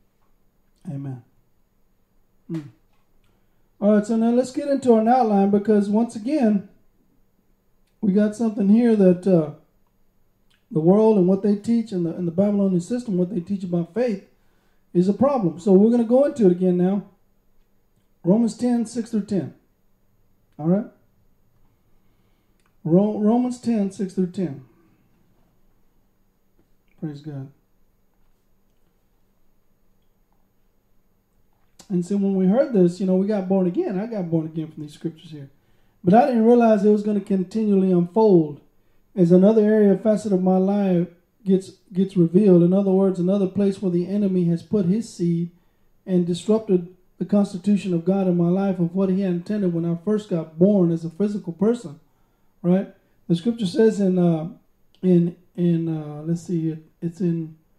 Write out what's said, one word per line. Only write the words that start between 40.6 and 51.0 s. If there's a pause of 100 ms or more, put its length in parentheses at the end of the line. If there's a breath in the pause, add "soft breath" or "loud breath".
gets, (240)
gets
revealed.
In
other
words,
another
place
where
the
enemy
has
put
his
seed (540)
and
disrupted (220)
the
constitution
of
God
in
my
life,
of
what
he
had
intended
when
I
first
got
born
as